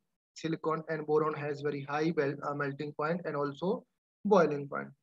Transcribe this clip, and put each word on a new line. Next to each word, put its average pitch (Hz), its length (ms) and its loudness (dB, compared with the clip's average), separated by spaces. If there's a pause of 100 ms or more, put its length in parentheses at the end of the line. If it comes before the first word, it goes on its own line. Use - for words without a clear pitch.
(360)
silicon 160 540 -2
and 156 160 -4
boron 151 280 2
has 143 280 -6
very 143 260 -2
high 156 280 2
mel-, 143 260 0
uh, 147 120 -4
melting 143 460 -4
point 170 240 -2
and 147 180 -2
also 143 280 -2 (540)
boiling 156 440 6
point। 139 240 -6 (100)